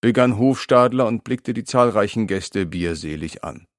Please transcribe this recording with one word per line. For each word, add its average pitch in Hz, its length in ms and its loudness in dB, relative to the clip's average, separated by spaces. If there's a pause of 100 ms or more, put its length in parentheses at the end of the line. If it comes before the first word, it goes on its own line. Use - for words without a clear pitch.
begann 120 380 2
Hofstadler 127 640 2
und 110 180 -2
blickte 123 300 -6
die 117 120 -6
zahlreichen 113 600 2
Gäste 95 400 -4
bierselig 80 800 -6
an. - 240 -12 (120)